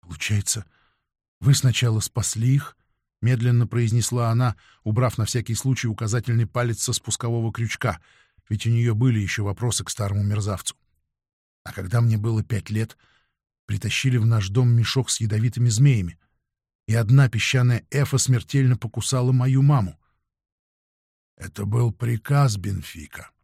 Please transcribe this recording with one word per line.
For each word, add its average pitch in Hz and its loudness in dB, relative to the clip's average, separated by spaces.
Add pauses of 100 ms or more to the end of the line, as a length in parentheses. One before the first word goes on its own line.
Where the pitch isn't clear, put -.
«Получается, 101 -4 (760)
вы 139 6
сначала 117 2
спасли 117 -2
их?» — - -4 (460)
медленно 120 2
произнесла 117 0
она, 120 0 (260)
убрав 110 0
на 110 0
всякий 113 -4
случай 127 -2
указательный 113 0
палец 120 -2
со 120 -4
спускового 117 -4
крючка, 113 -4 (480)
ведь 104 -2
у 113 2
неё 117 2
были 117 2
ещё 101 -4
вопросы 101 -4
к - -12
старому 101 -2
мерзавцу. 101 -2 (880)
«А - -14
когда 92 -2
мне 113 2
было 110 -2
пять - -6
лет, 110 -4 (720)
притащили 107 -2
в 110 0
наш 110 0
дом 120 2
мешок 117 2
с - -4
ядовитыми 113 0
змеями, 110 2 (680)
и 110 0
одна 120 6
песчаная 123 0
эфа 139 0
смертельно 127 2
покусала 123 -2
мою 131 2
маму». 131 2 (1400)
«Это 101 -8
был 117 0
приказ, 120 0
Бенфика». 90 -10 (140)